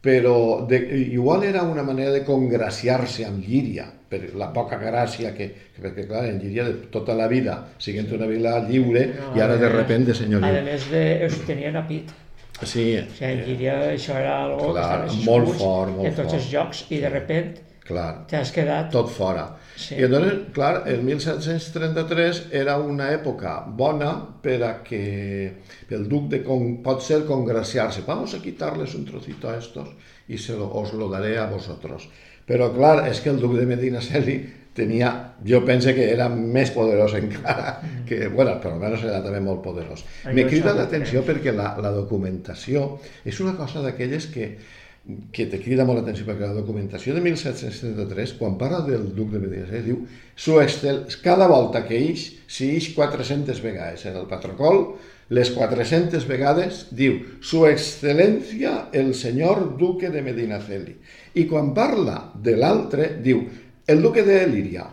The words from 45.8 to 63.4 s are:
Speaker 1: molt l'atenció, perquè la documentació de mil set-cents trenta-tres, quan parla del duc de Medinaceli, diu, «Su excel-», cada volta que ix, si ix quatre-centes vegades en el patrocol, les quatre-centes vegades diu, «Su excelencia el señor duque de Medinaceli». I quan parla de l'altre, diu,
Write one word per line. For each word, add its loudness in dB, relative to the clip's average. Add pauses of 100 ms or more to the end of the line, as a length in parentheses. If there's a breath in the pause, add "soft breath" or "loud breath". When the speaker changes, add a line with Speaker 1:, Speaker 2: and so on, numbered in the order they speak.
Speaker 1:
molt 4
l'atenció, -4
perquè -6
la -4
documentació -6
de 0
mil 2
set-cents -8
trenta-tres, -6
quan -4
parla -2
del -2
duc -2
de -4
Medinaceli, -6
diu, -2 (300 loud breath)
«Su 6
excel-», 2 (160)
cada 8
volta 6
que 0
ix, -2 (140)
si -2
ix -2
quatre-centes 0
vegades -8
en -8
el -8
patrocol, 2 (340 loud breath)
les 4
quatre-centes 2
vegades 0
diu, 2 (220 loud breath)
«Su 4
excelencia 2
el 2
señor 0
duque 0
de -4
Medinaceli». -6 (380 loud breath)
I 4
quan 2
parla 0
de 2
l'altre, 2
diu, 4 (420 loud breath)